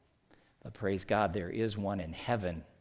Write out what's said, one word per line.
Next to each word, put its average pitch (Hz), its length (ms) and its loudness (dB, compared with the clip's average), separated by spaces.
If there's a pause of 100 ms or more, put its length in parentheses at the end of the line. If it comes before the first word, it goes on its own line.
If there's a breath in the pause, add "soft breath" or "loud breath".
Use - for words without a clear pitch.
(640 soft breath)
But 110 100 -12
praise 98 320 0
God, 104 260 4
there 90 180 -2
is 110 280 0
one 98 240 0
in 80 100 -6
heaven 90 540 -2 (160)